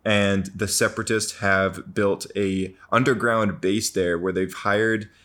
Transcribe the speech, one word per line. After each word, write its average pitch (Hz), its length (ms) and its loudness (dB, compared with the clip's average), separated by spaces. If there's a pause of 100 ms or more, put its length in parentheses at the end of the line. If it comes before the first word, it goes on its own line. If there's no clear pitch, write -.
and 101 400 2 (100)
the 104 120 -4
Separatists 110 720 -2
have 95 540 0
built 101 420 0
a 95 400 -2 (160)
underground 113 720 2
base 101 280 0
there 87 280 0
where 92 160 -2
they've 92 200 -2
hired 107 560 0 (160)